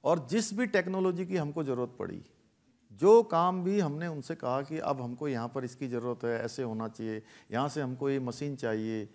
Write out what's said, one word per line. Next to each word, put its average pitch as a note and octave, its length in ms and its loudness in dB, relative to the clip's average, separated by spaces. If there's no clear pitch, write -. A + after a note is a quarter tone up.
और D3+ 260 2
जिस A3 240 0
भी A#3+ 140 0
टेक्नोलॉजी F#3 580 0
की F3+ 120 -2
हमको D3+ 260 -2
ज़रूरत B2 360 -2
पड़ी, - 220 -8
जो G#3 300 10
काम F3+ 400 2
भी G3+ 160 2
हमने D#3+ 280 0
उनसे D#3+ 280 -6
कहा C3 260 0
कि D#3 180 -6
अब C3+ 220 0
हमको B2 260 -6
यहाँ A#2+ 200 -2
पर B2+ 180 -6
इसकी B2+ 220 -8
ज़रूरत A#2+ 380 -4
है, A#2 200 0
ऐसे C3 180 -6
होना A2 240 -4
चाहिए, A2 360 -6
यहाँ C3 180 0
से D3+ 120 -4
हमको C3 280 -2
ये C#3 100 2
मशीन C3 360 -4
चाहिए, A2 600 -2